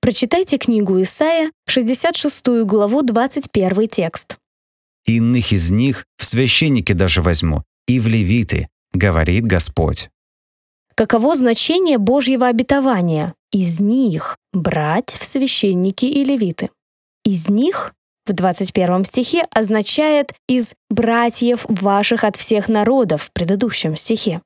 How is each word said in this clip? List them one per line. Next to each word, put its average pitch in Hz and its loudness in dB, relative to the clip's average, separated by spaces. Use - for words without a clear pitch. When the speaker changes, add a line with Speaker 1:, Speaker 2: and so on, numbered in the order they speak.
Speaker 1:
Прочитайте 285 0
книгу 196 0
Исайя, 311 0
шестьдесят 262 0
шестую 247 0
главу, 208 0
двадцать 254 -2
первый 196 0
текст. - -4
Speaker 2:
«Иных 117 2
из 87 2
них 120 -2
в - 0
священники 127 2
даже 90 0
возьму, 80 0
и 127 0
в 113 0
левиты, 110 0
говорит 90 2
Господь». 82 -2
Speaker 1:
Каково 233 2
значение 294 2
Божьего 247 2
обетования? 226 0
«Из 170 0
них 208 -2
брать 165 -2
в - -2
священники 196 0
и 285 0
левиты». 226 -2
«Из 180 0
них» 254 -2
в 208 -2
двадцать 180 0
первом 185 0
стихе 262 0
означает 226 0
«из 247 0
братьев 233 0
ваших 202 0
от 208 0
всех 208 0
народов» 214 0
в - -4
предыдущем 190 -2
стихе. 190 -2